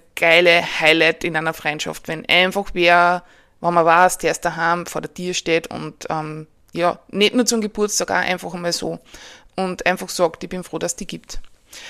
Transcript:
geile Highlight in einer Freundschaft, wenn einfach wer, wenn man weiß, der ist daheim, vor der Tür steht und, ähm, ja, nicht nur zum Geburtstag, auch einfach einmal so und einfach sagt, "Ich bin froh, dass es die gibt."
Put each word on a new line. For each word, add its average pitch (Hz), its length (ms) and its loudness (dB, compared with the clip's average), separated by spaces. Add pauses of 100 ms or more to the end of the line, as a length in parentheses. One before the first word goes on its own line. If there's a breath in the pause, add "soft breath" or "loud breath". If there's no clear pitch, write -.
(160)
geile 170 460 6 (180)
Highlight 160 460 4
in 165 100 -4
einer 160 180 -2
Freundschaft, 156 540 -8
wenn 160 220 -8
einfach 185 420 2
wer, 175 540 4 (340 soft breath)
wenn 175 140 -2
man 170 120 4
weiß, 180 340 4
der 160 120 0
ist - 140 -4
daheim, 170 400 -2
vor - 160 -8
der 156 120 -10
Tür 180 200 -8
steht 165 340 -2
und, - 420 -12
ähm, 156 380 -8 (240)
ja, 170 280 -2 (100)
nicht 202 260 0
nur 247 100 2
zum 226 140 0
Geburtstag, 208 520 -2
auch 185 40 0
einfach 180 380 -2
einmal 175 180 -4
so 165 280 -6 (580 loud breath)
und 185 280 -4
einfach 185 220 0
sagt, 165 380 -2
"Ich 170 40 -12
bin 185 140 -8
froh, - 160 -8
dass 175 140 -4
es - 20 -8
die 190 120 -12
gibt." - 340 -10 (480 loud breath)